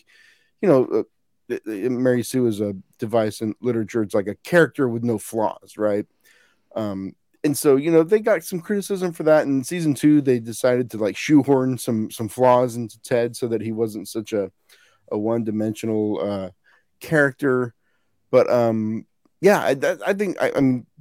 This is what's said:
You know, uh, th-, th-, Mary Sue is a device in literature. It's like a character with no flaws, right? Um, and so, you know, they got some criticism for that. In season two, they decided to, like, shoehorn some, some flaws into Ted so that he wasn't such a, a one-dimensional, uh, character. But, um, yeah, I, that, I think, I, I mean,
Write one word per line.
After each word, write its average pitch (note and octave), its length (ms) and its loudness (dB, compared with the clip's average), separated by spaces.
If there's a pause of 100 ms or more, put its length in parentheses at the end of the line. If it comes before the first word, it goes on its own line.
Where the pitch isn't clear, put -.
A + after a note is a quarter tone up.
(640)
You G3 60 2
know, C3 160 6
uh, G#2+ 180 -2 (440)
th-, A#2 160 -6
th-, A2 280 -4
Mary B2 320 0
Sue B2 240 0
is G#2 120 -2
a G2+ 160 -2 (220)
device A2 440 -2
in A2 200 -4
literature. A2+ 400 -2
It's G#2 140 -4
like G2+ 120 0
a G2+ 60 -6
character D3 560 2
with A#2 140 -6
no A#2 160 0
flaws, - 580 -6
right? G#2 300 0 (680)
Um, G2 400 -8 (280)
and D3 120 0
so, C#3+ 200 4
you D3 160 0
know, E3 120 6
they G#3+ 160 2
got G#3+ 240 0
some F#3 160 -8
criticism F#3 540 -4
for E3+ 100 -10
that. D#3 220 6
In C3+ 180 0
season E3 300 -2
two, D3+ 280 4
they B2+ 180 2
decided A#2+ 520 0
to, A2 60 -8
like, G#2 180 -2
shoehorn C3 600 2
some, A2 320 -2
some A2 200 -8
flaws B2 460 4
into A#2+ 260 -10
Ted A#2+ 340 -2
so B2 140 -6
that A2+ 120 -2
he A2+ 100 -6
wasn't G#2+ 360 -4
such A2+ 260 -10
a, G2 180 -4 (600)
a G#2+ 80 -4
one-dimensional, A2 1000 -4
uh, F#2+ 300 -6 (500)
character. C3+ 760 -2 (560)
But, B2+ 180 4
um, A2 560 0 (340)
yeah, F#3 240 4
I, A#2+ 120 2
that, D3 300 -2
I F#3+ 80 0
think, G3 280 -4
I, B2 140 0
I A#2+ 60 0
mean, C3 260 0 (140)